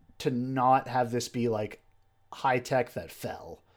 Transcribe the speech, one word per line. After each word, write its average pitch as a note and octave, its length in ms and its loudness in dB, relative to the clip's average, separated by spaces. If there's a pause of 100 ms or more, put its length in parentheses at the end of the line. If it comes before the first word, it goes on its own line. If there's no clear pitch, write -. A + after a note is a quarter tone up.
(200)
to D3+ 120 -2
not C3 560 4
have A#2+ 240 0
this A#2+ 180 -2
be, A#2+ 180 0
like, G#2+ 340 -2 (520)
high B2+ 260 2
tech B2 340 0
that E2+ 180 -10
fell. - 500 -12 (160)